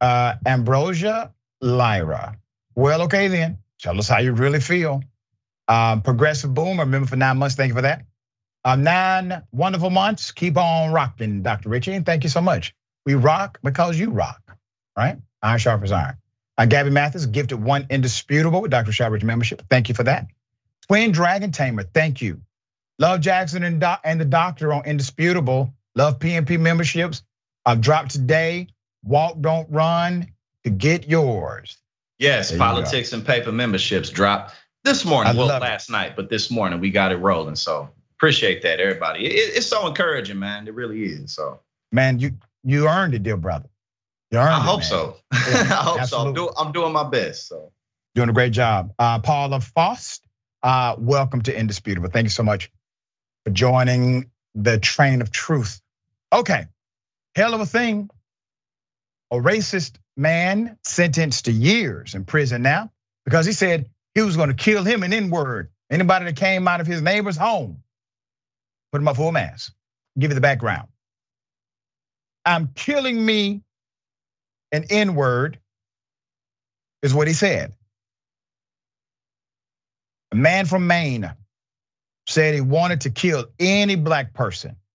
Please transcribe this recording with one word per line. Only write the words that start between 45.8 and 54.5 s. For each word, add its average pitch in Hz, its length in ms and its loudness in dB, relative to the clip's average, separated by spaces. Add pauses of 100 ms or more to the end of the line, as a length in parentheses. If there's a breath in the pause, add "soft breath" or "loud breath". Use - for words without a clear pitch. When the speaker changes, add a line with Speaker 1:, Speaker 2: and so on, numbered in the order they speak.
Speaker 2:
hope 170 180 0
Speaker 1:
absolutely. 127 60 -2
Speaker 2:
so. 123 120 -4
I'm 135 160 -2
do-, 170 200 -4 (120)
I'm 151 60 -8
doing 165 200 -2
my 151 160 -2
best. 101 400 -4
So 78 240 -16 (420)
Speaker 1:
doing 120 140 2
a 117 60 0
great 123 180 2
job. 104 460 0
Uh, 117 220 2
Paula 139 400 -2
Faust, - 600 -4 (400)
uh, 127 360 2
welcome 131 440 0
to 110 160 -2
Indisputable. 101 520 -4
Thank 113 160 0
you 104 40 -2
so - 120 -2
much 104 280 -2 (760)
for 107 40 -2
joining 127 800 2 (240)